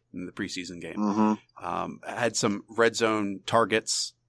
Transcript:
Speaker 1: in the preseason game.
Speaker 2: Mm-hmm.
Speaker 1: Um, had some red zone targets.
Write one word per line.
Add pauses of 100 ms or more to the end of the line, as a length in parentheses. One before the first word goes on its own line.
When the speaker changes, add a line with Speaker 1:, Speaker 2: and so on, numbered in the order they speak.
(120)
Speaker 1:
in
the
preseason
game.
Speaker 2:
Mm-hmm.
Speaker 1:
Um,
had
some
red
zone
targets. (160)